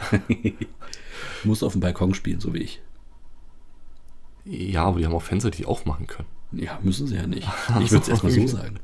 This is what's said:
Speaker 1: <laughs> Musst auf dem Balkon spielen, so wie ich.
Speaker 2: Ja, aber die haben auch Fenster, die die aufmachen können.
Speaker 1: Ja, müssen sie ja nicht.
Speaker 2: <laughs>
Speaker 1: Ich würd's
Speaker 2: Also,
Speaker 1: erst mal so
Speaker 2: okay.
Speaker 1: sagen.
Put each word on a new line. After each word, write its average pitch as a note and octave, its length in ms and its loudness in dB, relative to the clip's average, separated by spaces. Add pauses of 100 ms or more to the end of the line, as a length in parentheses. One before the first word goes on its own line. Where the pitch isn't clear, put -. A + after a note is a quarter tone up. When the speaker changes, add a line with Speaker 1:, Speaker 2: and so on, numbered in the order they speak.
(240)
Speaker 1:
<laughs> - 320 0 (880)
Musst G#2+ 200 4
auf - 100 0
dem F#2+ 80 2
Balkon F#2 340 4
spielen, - 240 -2
so - 140 -2
wie E3 60 -2
ich. - 220 -6 (1600)
Speaker 2:
Ja, F#2 400 0
aber F#2 140 4
die D#2+ 60 4
haben D#2+ 80 2
auch E2 80 0
Fenster, G#2+ 300 0
die - 80 -8
die - 60 -4
aufmachen - 420 0
können. - 200 -8 (240)
Speaker 1:
Ja, - 320 -6
müssen F#2+ 240 2
sie A#2+ 80 -2
ja F2+ 120 -2
nicht. F#2 200 -2 (160)
Speaker 2:
<laughs> A#2 180 4
Speaker 1:
Ich A2+ 100 4
würd's - 180 8
Speaker 2:
Also, - 20 0
Speaker 1:
erst A#2 120 4
mal F2 80 6
so A#2+ 100 8
Speaker 2:
okay. - 80 4
Speaker 1:
sagen. - 340 -4